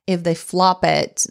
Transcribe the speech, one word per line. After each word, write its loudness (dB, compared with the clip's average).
if -2
they 0
flop 0
it, 0